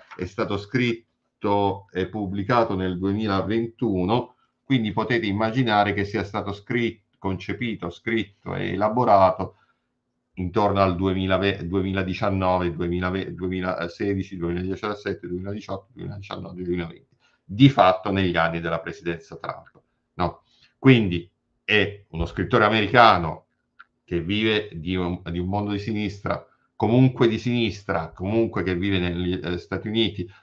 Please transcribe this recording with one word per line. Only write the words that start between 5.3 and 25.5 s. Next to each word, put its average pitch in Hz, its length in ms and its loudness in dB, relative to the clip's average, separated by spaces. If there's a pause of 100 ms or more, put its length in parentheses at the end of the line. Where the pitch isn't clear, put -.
che 98 120 -2
sia 101 200 -4
stato 101 280 -6
scritto, 117 640 -4
concepito, 98 720 -6
scritto 101 640 -6
e 95 160 -4
elaborato 101 840 2 (760)
intorno 98 460 2
al 92 160 4
duemila, 95 400 0
duemiladiciannove, 92 1400 0
duemilaventi, 90 640 -4
duemilasedici, 92 1040 -4
duemiladiciassette, 92 880 -6
duemiladiciotto, 95 640 -10
duemiladiciannove, 92 680 -12
duemilaventi, 87 540 -6 (280)
di 123 240 8
fatto 101 440 4
negli 87 240 2
anni 85 240 2
della 82 180 -2
presidenza 82 580 -8
Trump, - 420 -14 (360)
no? 85 300 -4 (340)
Quindi 107 520 4 (320)
è 101 460 0
uno 82 180 -4
scrittore 107 380 2
americano 104 800 4 (580)
che 85 160 -4
vive 104 520 0
di 85 240 -6
un, 90 240 -2 (100)
di 85 80 -4
un 87 80 -4
mondo 101 240 -2